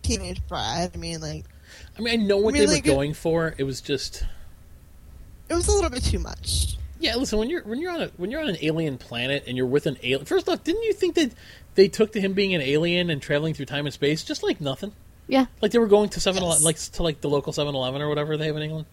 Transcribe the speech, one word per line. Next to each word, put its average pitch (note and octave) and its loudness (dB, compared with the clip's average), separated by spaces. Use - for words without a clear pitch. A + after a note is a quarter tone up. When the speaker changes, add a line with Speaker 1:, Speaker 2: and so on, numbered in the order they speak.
Speaker 1:
teenage F#3 -4
brat. E3 -4
I - -10
mean, E3+ -8
like, D#3 -10
Speaker 2:
I G#3+ -6
mean, A#3 2
I G#3 2
know G3+ 4
what G#3+ 4
Speaker 1:
I C#4+ 4
mean, C#4+ 8
Speaker 2:
they D4 6
Speaker 1:
like, C#4 0
Speaker 2:
were - 6
Speaker 1:
it - 6
Speaker 2:
going C#3+ 0
for. E3 0
It C#3 0
was C3 -4
just - -4
Speaker 1:
It D#4 0
was E4+ 2
a G#4 6
little F#4+ 4
bit B3+ -6
too - 0
much. - -4
Speaker 2:
Yeah, B3+ 0
listen, B3+ 0
when A3+ 0
you're, F4 -2
when A3+ -6
you're F4+ -4
on E4 -4
a, E3+ -2
when F#3 -4
you're D4+ -4
on D4+ -2
an F3+ -2
alien D#3 -2
planet B2+ -4
and B2+ -4
you're B2+ 2
with C3+ 2
an C3+ -2
alien, B2+ 0
first F#4 0
off, E4 -2
didn't G#4+ -2
you A4 2
think F4 0
that D4 2
they F#3+ 8
took - 0
to G#3 -2
him G3 0
being G3 2
an D#3 0
alien E3+ 2
and C#3+ -2
traveling D3+ 0
through C#3 -6
time D3 -4
and C#3+ -4
space D3+ 0
just - -6
like G4+ 0
nothing? D3 -4
Speaker 3:
Yeah. C4 4
Speaker 2:
Like, G#3+ 2
they A#3+ 4
were A3+ 4
going G#3 8
to - -6
seven F#3+ 0
Speaker 1:
Yes. E3 2
Speaker 2:
Ele-, D#3 4
like, D#3+ 2
to, - -6
like, D#3+ 0
the D3 -2
local C#3+ 0
seven D3 -2
eleven C3 -2
or D3 -2
whatever D3+ -2
they D#3 -2
have D3+ -2
in D3+ -4
England. D#3 -6